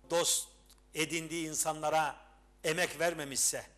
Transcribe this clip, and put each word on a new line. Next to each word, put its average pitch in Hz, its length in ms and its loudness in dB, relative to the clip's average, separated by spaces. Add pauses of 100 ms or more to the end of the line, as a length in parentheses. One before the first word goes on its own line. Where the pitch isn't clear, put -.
Dost - 380 2 (460)
edindiği 160 560 -2
insanlara 156 640 0 (480)
emek 160 360 0
vermemişse 143 680 0 (100)